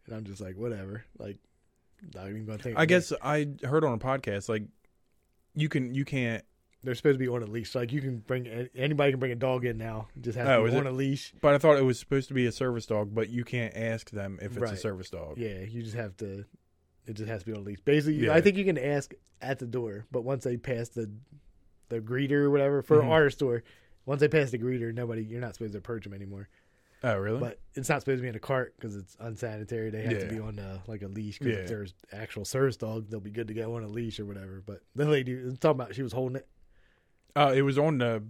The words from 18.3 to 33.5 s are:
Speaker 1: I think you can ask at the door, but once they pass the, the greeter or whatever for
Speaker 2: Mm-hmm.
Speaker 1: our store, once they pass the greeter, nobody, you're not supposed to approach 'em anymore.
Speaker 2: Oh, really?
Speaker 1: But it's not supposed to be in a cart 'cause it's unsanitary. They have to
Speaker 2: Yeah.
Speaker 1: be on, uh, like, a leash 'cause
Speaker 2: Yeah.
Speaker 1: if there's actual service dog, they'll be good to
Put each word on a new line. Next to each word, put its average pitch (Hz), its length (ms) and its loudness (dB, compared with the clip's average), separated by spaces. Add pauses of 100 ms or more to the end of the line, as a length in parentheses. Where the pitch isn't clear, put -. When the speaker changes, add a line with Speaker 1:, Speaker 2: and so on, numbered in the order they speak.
Speaker 1:
I 170 80 10
think 196 140 6
you 196 100 0
can 170 120 4
ask 143 360 -2 (260)
at 135 200 -4
the 127 60 -6
door, 113 440 -6
but 123 140 -4
once 127 200 -4
they 123 140 0
pass 117 320 -6
the, 110 180 -4 (800)
the 117 120 -4
greeter 131 320 0 (100)
or 143 80 6
whatever 139 320 4
for 151 160 8
Speaker 2:
Mm-hmm. 123 100 6
Speaker 1:
our 156 220 8
store, 120 320 0 (420)
once 135 160 -2
they 147 80 8
pass 143 220 4
the 123 80 -2
greeter, 117 340 -2
nobody, 117 320 -4
you're 117 160 -8
not 117 140 -8
supposed 110 180 -8
to 104 60 -8
approach 107 280 -8
'em 98 60 -12
anymore. 98 360 -12 (540)
Speaker 2:
Oh, 113 140 2
really? 107 240 0
Speaker 1:
But 120 200 -6 (140)
it's 135 140 -6
not 143 140 2
supposed 131 160 0
to 123 40 -4
be 127 60 -6
in 113 60 -8
a 110 60 -8
cart 131 380 -2
'cause 107 180 -10
it's 95 240 -14
unsanitary. 110 680 -6
They 107 140 -6
have 113 160 0
to 95 80 -4
Speaker 2:
Yeah. 104 60 -6
Speaker 1:
be 110 80 -4
on, 107 180 -8
uh, 95 280 -10
like, 110 160 -10
a 101 60 -8
leash 104 300 -8
'cause 139 100 -4
Speaker 2:
Yeah. 110 60 2
Speaker 1:
if 95 140 -6
there's 101 260 -8 (180)
actual 107 320 -10
service 131 320 0
dog, 110 320 -8
they'll 107 120 -8
be 101 100 -12
good 110 180 -6
to 107 60 -10